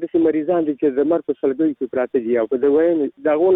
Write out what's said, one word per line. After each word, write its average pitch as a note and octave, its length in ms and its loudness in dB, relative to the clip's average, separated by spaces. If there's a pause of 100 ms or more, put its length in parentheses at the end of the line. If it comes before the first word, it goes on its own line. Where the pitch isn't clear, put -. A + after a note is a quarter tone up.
داسې E3+ 240 0
مریضان D#3+ 420 0
دي D3 100 0
چې C3+ 180 0
د C#3+ 140 0
مرګ E3+ 180 0
په C#3+ 120 -4
سلګیو C#3+ 360 -2
کې B2+ 160 -8
پراته B2+ 320 -2
دي A#2 80 0 (100)
او - 100 -2
په B2+ 100 -2
دوايانو، D3+ 460 2 (160)
د D3+ 100 0
هغو F3+ 200 2